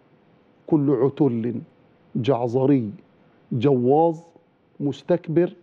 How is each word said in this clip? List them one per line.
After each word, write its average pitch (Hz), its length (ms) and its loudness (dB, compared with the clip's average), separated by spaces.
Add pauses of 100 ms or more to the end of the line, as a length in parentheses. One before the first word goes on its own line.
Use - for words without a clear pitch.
(680)
كل 143 240 0
عتل 120 640 0 (640)
جعظري 123 720 0 (640)
جواظ 139 640 2 (640)
مستكبر 165 720 -2 (100)